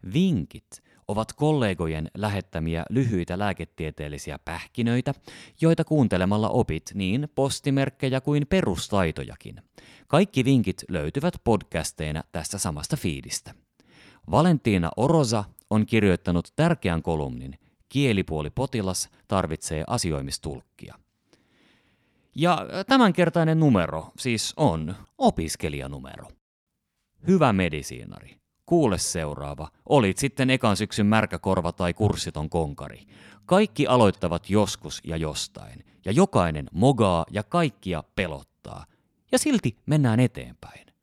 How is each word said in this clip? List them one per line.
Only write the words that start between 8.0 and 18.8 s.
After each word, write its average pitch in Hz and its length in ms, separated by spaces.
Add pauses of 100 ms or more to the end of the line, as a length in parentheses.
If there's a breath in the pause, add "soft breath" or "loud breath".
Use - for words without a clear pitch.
kuin 147 260
perustaitojakin. 87 1160 (460 loud breath)
Kaikki 147 360
vinkit 113 440
löytyvät 90 460 (100)
podcasteina 80 800 (100)
tästä 82 260
samasta 80 380
fiidistä. - 580 (760 soft breath)
Valentina 113 680
Orosa 120 480 (260)
on 107 160
kirjoittanut 90 680
tärkeän 104 460
kolumnin 67 560 (300)
Kielipuolipotilas 98 1200 (180 soft breath)